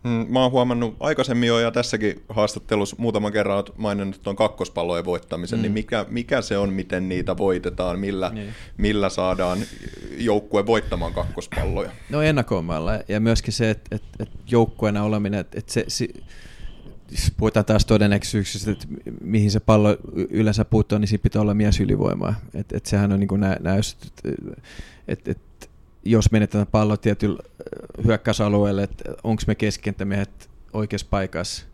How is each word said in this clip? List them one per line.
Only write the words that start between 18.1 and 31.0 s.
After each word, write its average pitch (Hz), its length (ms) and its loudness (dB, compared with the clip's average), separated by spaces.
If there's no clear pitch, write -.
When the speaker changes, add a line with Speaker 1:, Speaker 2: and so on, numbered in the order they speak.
Speaker 2:
että - 160 -4
mihin 104 300 4
se 104 80 4
pallo 107 320 6
y-, - 380 -2
yleensä 107 360 2
puuttuu, 107 320 2
niin 104 100 2
siinä 101 160 0
pitää - 180 2
olla 104 120 2
mies 104 260 4
ylivoimaa. 101 560 0
Et, - 200 -8
et - 120 -4
sehän 101 260 2
on 98 80 4
niinku 98 180 0
nä-, 98 220 2
näys, 95 460 0
et, - 300 -8
et, - 200 -6
et - 420 -8
jos 110 280 6
menetetään 107 360 2
pallo 107 300 2
tietyllä, 104 420 0
äh, - 680 -8
hyökkäysalueelle, 104 760 4
että - 200 -8
onks 110 240 0
me 107 80 2
keskikenttämiehet 101 920 -4
oikeassa 104 360 -4